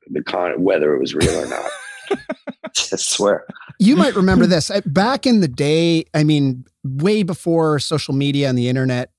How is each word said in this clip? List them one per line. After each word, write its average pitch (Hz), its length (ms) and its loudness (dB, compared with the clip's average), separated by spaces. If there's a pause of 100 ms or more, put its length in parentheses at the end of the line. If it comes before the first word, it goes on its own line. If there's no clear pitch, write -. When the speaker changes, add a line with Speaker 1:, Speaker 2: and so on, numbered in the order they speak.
Speaker 1:
the - 140 -8
con-, 90 400 -4
whether 78 320 2
it 65 60 -2
was 71 140 -4
real 80 280 0
or 67 60 -6
not. - 220 -8 (400)
<laughs> - 0 - (840)
I - 40 -4
swear. - 500 -2 (320)
Speaker 2:
You 233 180 6
might 269 180 2
remember 190 320 4
this. 180 240 0
Uh, 202 140 -2
back 208 420 0
in 233 140 4
the 170 80 2
day, 160 640 0
I 156 100 2
mean, 139 440 0 (180)
way 160 380 0
before 165 560 0
social 143 340 -4
media 139 380 0
and 123 80 0
the 120 100 0
internet 127 500 -2